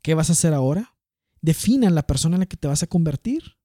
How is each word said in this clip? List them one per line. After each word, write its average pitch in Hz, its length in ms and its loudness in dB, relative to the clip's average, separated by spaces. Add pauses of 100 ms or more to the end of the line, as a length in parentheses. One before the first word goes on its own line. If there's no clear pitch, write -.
qué 160 140 0
vas 160 140 0
a 170 40 2
hacer 160 200 2
ahora? 143 440 -2 (440)
¿Definan 196 540 2
la 147 100 -2
persona 156 300 0
en 185 60 0
la 185 60 0
que - 100 -14
te - 100 -6
vas 143 160 -2
a 165 40 -6
convertir? 170 760 -4